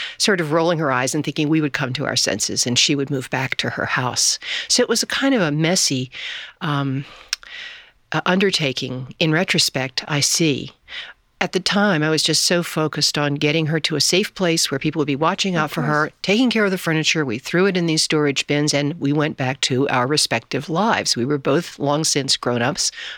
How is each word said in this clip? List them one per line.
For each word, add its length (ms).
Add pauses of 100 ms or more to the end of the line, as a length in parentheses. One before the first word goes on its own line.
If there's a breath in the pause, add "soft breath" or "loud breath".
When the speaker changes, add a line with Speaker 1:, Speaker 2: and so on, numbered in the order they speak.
(180 loud breath)
Speaker 1:
sort 240
of 100
rolling 280
her 120
eyes 220
and 100
thinking 240
we 140
would 120
come 200
to 120
our 100
senses 500
and 140
she 160
would 160
move 180
back 280
to 120
her 160
house. 540 (280 loud breath)
So 140
it 80
was 140
a 40
kind 280
of 80
a 80
messy, 580 (520 loud breath)
um, 440 (1080 loud breath)
uh, 140
undertaking. 920
In 120
retrospect, 760
I 140
see. 500 (720 loud breath)
At 100
the 80
time, 420
I 80
was 140
just 220
so 180
focused 540
on 180
getting 300
her 160
to 160
a 40
safe 340
place 360
where 80
people 220
would 40
be 120
watching 400
out 80
Speaker 2:
Of 80
Speaker 1:
for 80
her, 240
Speaker 2:
course. 160
Speaker 1:
taking 280
care 140
of 80
the 60
furniture. 480
We 140
threw 260
it 100
in 120
these 140
storage 460
bins, 260
and 280
we 100
went 240
back 260
to 280
our 180
respective 640
lives. 480
We 80
were 120
both 400
long 280
since 320
grown-ups. 520 (280 loud breath)